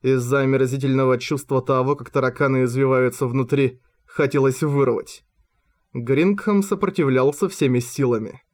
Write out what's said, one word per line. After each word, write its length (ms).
Из-за 400
омерзительного 760
чувства 420
того, 340
как 160
тараканы 540
извиваются 600
внутри, 540
хотелось 560
вырвать. 640
Грингхэм 720
сопротивлялся 880
всеми 320
силами. 640